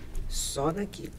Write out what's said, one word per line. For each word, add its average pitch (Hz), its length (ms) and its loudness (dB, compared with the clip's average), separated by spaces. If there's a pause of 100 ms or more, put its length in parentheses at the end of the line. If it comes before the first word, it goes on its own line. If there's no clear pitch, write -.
(280)
só - 440 2
naquilo. 202 480 -2